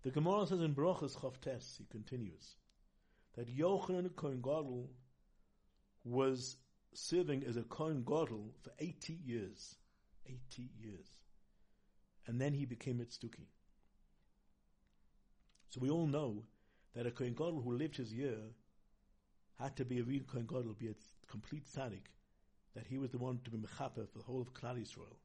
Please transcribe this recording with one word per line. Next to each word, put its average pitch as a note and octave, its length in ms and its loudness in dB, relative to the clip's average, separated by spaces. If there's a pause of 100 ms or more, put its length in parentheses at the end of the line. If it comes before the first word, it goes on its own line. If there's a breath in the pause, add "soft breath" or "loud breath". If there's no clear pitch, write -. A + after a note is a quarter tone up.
The C3 80 0
Gemara E3+ 360 6
says F3 140 4
in D3+ 120 4
Brachos D#3 440 4
Chof C3 240 -6
Tes, - 360 -6
he - 80 -12
continues, G#2+ 720 -8 (800 soft breath)
that A#2+ 180 -6
Yochanan F3+ 600 4
Kohen C3+ 260 0
Gadol C3 480 0 (1120)
was B2+ 520 4 (380)
serving D3+ 500 2
as A#2+ 140 0
a A2+ 60 0
Kohen D#3 400 0
Gadol A2+ 580 2
for - 180 -12
eighty E3 460 -4
years. A2+ 500 -4 (500)
Eighty B2 440 -10 (100)
years. G2 260 -10 (1200)
And A#2+ 120 0
then D3 140 4
he C#3 120 2
became A#2+ 360 -2
a - 20 -4
Tzduki. - 440 -10 (2250)
So B2 120 -8
we C3 80 6
all E3 180 6
know C3 360 2 (520 soft breath)
that A#2+ 100 -2
a A#2+ 60 4
Kohen B2 220 0
Gadol D#3 280 2
who A#2+ 120 0
lived D3+ 240 0
his A2 160 -4
year B2 240 0 (1200)
had C3+ 160 -2
to C3+ 100 0
be B2 140 2
a A#2+ 40 2
real C3 200 0
Kohen A#2+ 220 -4
Gadol, A2+ 340 -2
be A#2 80 -2
a G#2+ 80 -2 (320)
complete C#3 380 -8
tzaddik, A2+ 400 -6 (720)
that A#2 120 -10
he C3 100 -2
was C3 140 0
the B2+ 60 -2
one B2 260 0
to A2+ 80 -8
be A2+ 60 -2
mechaper A2 520 -4
for - 80 -16
the - 60 -12
whole B2+ 180 -2
of B2+ 120 -6
Klal B2 240 -4
Yisrael. - 480 -10